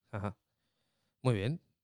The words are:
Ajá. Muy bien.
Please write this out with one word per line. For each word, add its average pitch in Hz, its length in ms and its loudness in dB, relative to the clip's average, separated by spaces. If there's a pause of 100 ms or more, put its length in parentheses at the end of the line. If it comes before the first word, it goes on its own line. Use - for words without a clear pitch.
(100)
Ajá. 101 260 -4 (840)
Muy 127 120 4
bien. 117 260 -2 (240)